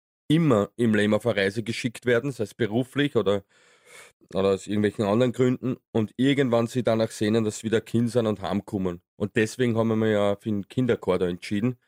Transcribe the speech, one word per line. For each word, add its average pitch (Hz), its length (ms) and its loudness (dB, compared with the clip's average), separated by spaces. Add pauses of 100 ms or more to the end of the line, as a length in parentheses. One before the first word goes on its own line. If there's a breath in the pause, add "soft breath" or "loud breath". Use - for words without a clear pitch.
(280)
immer 143 480 4
im 113 180 2
Leben 104 200 2
auf 107 120 -2
eine 107 100 0
Reise 101 260 -2
geschickt 117 440 -8
werden, 123 260 0
sei 113 120 -6
es - 100 -10
beruflich 127 640 -2
oder, 98 260 0 (920 soft breath)
oder 95 160 2
aus 95 160 -2
irgendwelchen 104 380 0
anderen 113 280 2
Gründen 127 440 0 (160)
und 110 240 0
irgendwann 127 500 2
sie 123 160 -4
danach 110 280 0
sehnen, 110 340 0
dass 107 140 -4
sie - 60 -14
wieder 110 160 0
Kind 117 300 -2
sind 117 160 0
und 104 160 -2
heimkommen. 92 580 -4 (160)
Und - 200 -4
deswegen 117 400 0
haben 113 240 0
wir 110 80 2
ja 101 280 2
für - 140 -8
den 101 180 -4
Kinderchor 110 500 0
da 90 100 0
entschieden, 104 480 -4 (120)